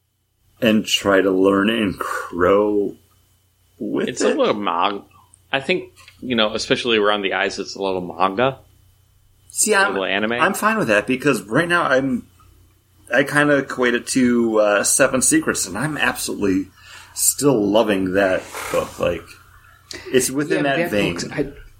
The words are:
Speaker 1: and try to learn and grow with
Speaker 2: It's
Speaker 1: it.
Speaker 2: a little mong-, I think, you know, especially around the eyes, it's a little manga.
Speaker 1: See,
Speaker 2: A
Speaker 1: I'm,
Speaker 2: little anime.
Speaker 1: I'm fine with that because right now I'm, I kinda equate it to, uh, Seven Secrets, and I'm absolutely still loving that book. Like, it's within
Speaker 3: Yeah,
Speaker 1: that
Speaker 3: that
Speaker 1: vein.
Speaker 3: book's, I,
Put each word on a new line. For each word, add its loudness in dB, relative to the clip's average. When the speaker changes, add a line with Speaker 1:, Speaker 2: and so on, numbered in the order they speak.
Speaker 1:
and 4
try 2
to 2
learn 4
and -2
grow 0
with -4
Speaker 2:
It's -8
Speaker 1:
it. 2
Speaker 2:
a -4
little 2
mong-, -2
I -2
think, -4
you -4
know, 2
especially 0
around 2
the -2
eyes, -2
it's -10
a -8
little -2
manga. -2
Speaker 1:
See, 0
Speaker 2:
A 4
Speaker 1:
I'm, 2
Speaker 2:
little -2
anime. 0
Speaker 1:
I'm 0
fine -2
with -2
that 2
because 0
right -2
now 0
I'm, 0
I 2
kinda 2
equate 0
it -4
to, 2
uh, 2
Seven 2
Secrets, 0
and -10
I'm -4
absolutely -2
still 2
loving 2
that 2
book. -4
Like, -2
it's 0
within -2
Speaker 3:
Yeah, 0
Speaker 1:
that -2
Speaker 3:
that -2
Speaker 1:
vein. 0
Speaker 3:
book's, -8
I, -6